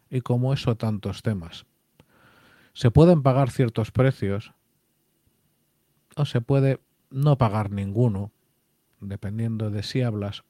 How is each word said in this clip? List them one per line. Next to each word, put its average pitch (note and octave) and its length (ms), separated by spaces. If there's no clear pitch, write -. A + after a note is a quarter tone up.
Y C3 100
como B2 320
eso, A#2+ 240
tantos G#2+ 460
temas. F#2 420
Se B2 160
pueden E3 320
pagar C3 280
ciertos A#2 400
precios G#2+ 640
o C#3+ 100
se B2 160
puede C3+ 380
no C3+ 300
pagar G#2 320
ninguno, G2+ 600
dependiendo G#2+ 720
de G#2 120
si C3 200
hablas G#2 480